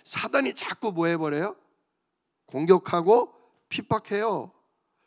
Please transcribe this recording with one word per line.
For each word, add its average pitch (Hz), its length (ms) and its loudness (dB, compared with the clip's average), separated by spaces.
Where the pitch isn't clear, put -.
사단이 - 500 -2
자꾸 - 380 -6
뭐 165 160 0
해버려요? 160 480 -2
공격하고 175 880 2
핍박해요. 208 800 -4